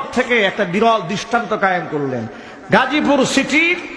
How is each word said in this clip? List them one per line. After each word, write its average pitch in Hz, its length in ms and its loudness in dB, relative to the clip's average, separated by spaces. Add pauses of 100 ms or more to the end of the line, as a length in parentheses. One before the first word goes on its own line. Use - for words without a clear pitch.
(140)
থেকে 240 280 2
একটা 196 220 0
বিরল 214 440 2
দৃষ্টান্ত 220 500 -2
কায়েম 180 340 0
করলেন। 131 360 -4 (460)
গাজীপুর 262 520 2
সিটির 320 500 2 (220)